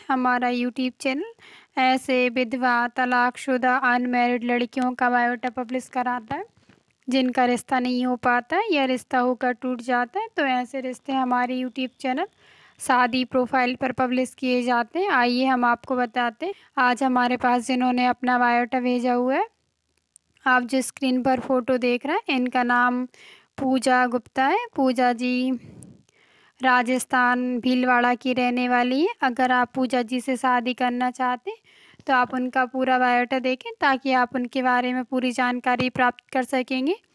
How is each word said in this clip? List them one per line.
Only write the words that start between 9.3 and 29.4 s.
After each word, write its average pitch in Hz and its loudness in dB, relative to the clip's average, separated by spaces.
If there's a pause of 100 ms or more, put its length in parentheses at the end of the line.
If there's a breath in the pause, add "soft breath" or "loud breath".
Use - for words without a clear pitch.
टूट 247 -6
जाता 247 -2
है, 453 -4 (100)
तो 311 0
ऐसे 254 -2
रिश्ते 254 -8
हमारे 254 -2
YouTube 254 -8
चैनल 269 -4 (520 soft breath)
शादी 254 2
प्रोफाइल 254 0
पर 262 -4
पब्लिश 254 -2
किए 247 -2
जाते 240 0
हैं। 403 -2
आइए 247 2
हम 254 2
आपको 240 -2
बताते 247 -4
हैं, 392 -6 (240 loud breath)
आज 247 2
हमारे 247 2
पास 247 0
जिन्होंने 247 0
अपना 247 0
बायोडाटा 240 0
भेजा 247 0
हुआ 247 0
है, 403 0 (1000)
आप 254 4
जो 262 0
स्क्रीन 254 -2
पर 254 2
फोटो 254 0
देख 247 0
रहे 302 0
हैं, 359 -2
इनका 254 0
नाम 247 2 (520 loud breath)
पूजा 254 2
गुप्ता 247 -2
है। 339 2 (160)
पूजा 254 2
जी 247 -2 (1080 loud breath)
राजस्थान 247 2
भीलवाड़ा 247 2
की 254 -4
रहने 247 0
वाली 247 2
है। 427 0
अगर 254 0